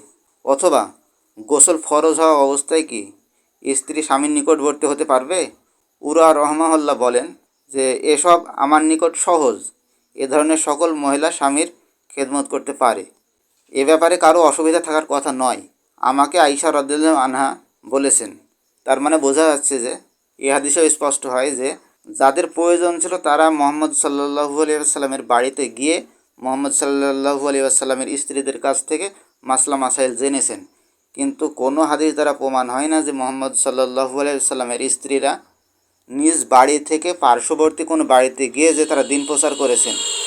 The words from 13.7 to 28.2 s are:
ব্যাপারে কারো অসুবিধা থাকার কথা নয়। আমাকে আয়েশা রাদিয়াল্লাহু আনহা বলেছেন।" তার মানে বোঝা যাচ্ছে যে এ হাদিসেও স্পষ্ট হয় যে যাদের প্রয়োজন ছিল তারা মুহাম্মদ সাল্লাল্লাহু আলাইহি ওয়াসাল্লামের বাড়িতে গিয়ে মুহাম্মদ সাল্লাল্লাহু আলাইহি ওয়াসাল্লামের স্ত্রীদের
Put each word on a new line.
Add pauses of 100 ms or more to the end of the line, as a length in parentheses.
ব্যাপারে
কারো
অসুবিধা
থাকার
কথা
নয়। (360)
আমাকে
আয়েশা
রাদিয়াল্লাহু
আনহা (280)
বলেছেন।" (460)
তার
মানে
বোঝা
যাচ্ছে
যে (420)
এ
হাদিসেও
স্পষ্ট
হয়
যে (340)
যাদের
প্রয়োজন
ছিল
তারা
মুহাম্মদ
সাল্লাল্লাহু
আলাইহি
ওয়াসাল্লামের
বাড়িতে
গিয়ে (340)
মুহাম্মদ
সাল্লাল্লাহু
আলাইহি
ওয়াসাল্লামের
স্ত্রীদের